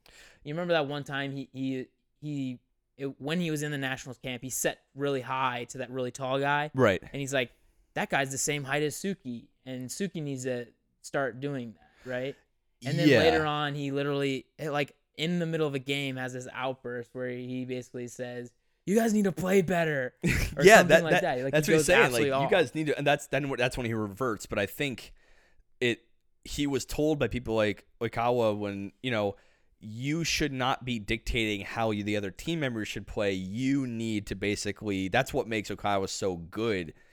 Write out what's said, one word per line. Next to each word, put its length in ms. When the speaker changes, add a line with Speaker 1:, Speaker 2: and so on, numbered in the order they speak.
Speaker 1:
You 120
remember 180
that 160
one 160
time 280
he, 200
he, 340
he, 380
it, 240
when 180
he 120
was 120
in 80
the 80
Nationals 400
camp, 240
he 80
set 280
really 260
high 500
to 80
that 120
really 200
tall 300
guy. 340
Speaker 2:
Right. 280
Speaker 1:
And 180
he's 140
like, 180
"That 160
guy's 220
the 60
same 260
height 180
as 140
Suki, 520
and 220
Suki 340
needs 220
to 220
start 380
doing 340
that," 360
right? 240
And 120
then 100
Speaker 2:
Yeah. 100
Speaker 1:
later 260
on, 300
he 160
literally, 560
eh, 120
like, 260
in 220
the 60
middle 200
of 80
a 40
game, 380
has 160
this 220
outburst 600
where 140
he 380
basically 420
says, 420
"You 100
guys 160
need 120
to 80
play 300
better," 560
Speaker 2:
<laughs> 380
Speaker 1:
or 80
Speaker 2:
Yeah, 140
Speaker 1:
something 100
Speaker 2:
that, 140
Speaker 1:
like 100
Speaker 2:
that, 100
Speaker 1:
that. 220
Like, 80
Speaker 2:
that's 140
Speaker 1:
he 80
Speaker 2:
what 40
he's 20
Speaker 1:
goes 60
Speaker 2:
saying. 140
Like, 60
Speaker 1:
absolutely 220
Speaker 2:
"You 60
Speaker 1:
off. 60
Speaker 2:
guys 240
need 120
to," 100
and 100
that's, 200
then 220
wh-, 100
that's 180
when 100
he 80
reverts. 520
But 120
I 80
think 460
it, 220
he 220
was 200
told 320
by 100
people 280
like 280
Oikawa 560
when, 360
you 80
know, 260
"You 420
should 300
not 320
be 140
dictating 640
how 280
you, 120
the 140
other 120
team 300
members 280
should 180
play. 260
You 540
need 400
to 80
basically," 720
that's 240
what 160
makes 220
Oikawa 400
so 260
good, 560